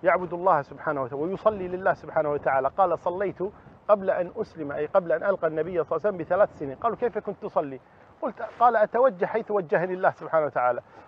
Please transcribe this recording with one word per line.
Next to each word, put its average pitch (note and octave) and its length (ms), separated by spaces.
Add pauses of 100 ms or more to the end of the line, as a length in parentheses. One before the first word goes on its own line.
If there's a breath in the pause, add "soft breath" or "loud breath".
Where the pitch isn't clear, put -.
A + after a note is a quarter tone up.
يعبد F3 300
الله F3 280
سبحانه C#3+ 400
وتعالى C3+ 220
ويصلي F#3+ 440
لله F#3 260
سبحانه D3+ 380
وتعالى. C3+ 360
قال: E3+ 320
"صليت F#3 400 (480 loud breath)
قبل G3 220
أن F3+ 260
أسلم"، D#3 360
أي D3 140
قبل E3 260
أن D#3 120
ألقى F#3+ 240
النبي D#3+ 240
صلى E3+ 100
الله C#3+ 100
عليه D#3+ 160
وسلم، G3 100
بثلاث F3+ 420
سنين. C3+ 160
قالوا: A3 220
"كيف A3+ 200
كنت G3+ 240
تصلي؟" D3+ 380 (420 soft breath)
قلت: B3 200 (180)
قال: A#3 160
"أتوجه G#3+ 500
حيث A3 260
وجهني F#3 420
الله F#3 180
سبحانه D#3+ 340
وتعالى، B2 360 (260 loud breath)